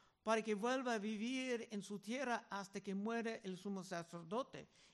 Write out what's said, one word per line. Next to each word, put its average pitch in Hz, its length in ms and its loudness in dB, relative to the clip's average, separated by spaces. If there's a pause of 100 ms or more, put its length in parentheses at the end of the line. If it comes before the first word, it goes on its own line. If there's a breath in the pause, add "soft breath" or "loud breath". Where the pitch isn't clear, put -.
(240 soft breath)
para 220 180 6
que 220 120 2
vuelva 247 400 2
a 220 40 4
vivir 226 720 0
en 202 120 -2
su 202 180 -6
tierra 240 500 0
hasta 196 300 -4
que 196 160 -2
muere 226 480 0
el 185 120 -2
sumo 196 280 -4
sacerdote. 170 840 -4 (260 loud breath)